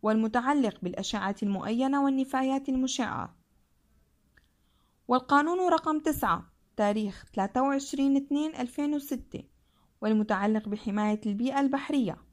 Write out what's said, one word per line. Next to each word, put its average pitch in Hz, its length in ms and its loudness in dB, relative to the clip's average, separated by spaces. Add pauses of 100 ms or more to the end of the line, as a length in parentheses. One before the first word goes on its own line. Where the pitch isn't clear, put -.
والمتعلق 220 800 2
بالأشعة 196 600 -4
المؤينة 233 600 0
والنفايات 269 640 0
المشعة، 254 680 -2 (1700)
والقانون 294 640 4
رقم 320 280 0
تسعة 277 520 -2 (240)
تاريخ 208 560 -2
تلاتة 208 300 0
وعشرين 277 540 2
اتنين 285 400 -2
ألفين 285 380 -4
وستة، - 500 -8 (560)
والمتعلق 214 680 0
بحماية 214 580 -2
البيئة 240 340 -2
البحرية 277 560 0 (160)